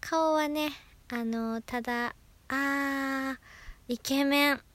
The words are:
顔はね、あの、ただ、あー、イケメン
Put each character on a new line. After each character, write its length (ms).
顔 340
は 140
ね、 220
あ 160
の、 380
た 200
だ、 320
あ 0
ー、 880
イ 100
ケ 260
メ 280
ン 80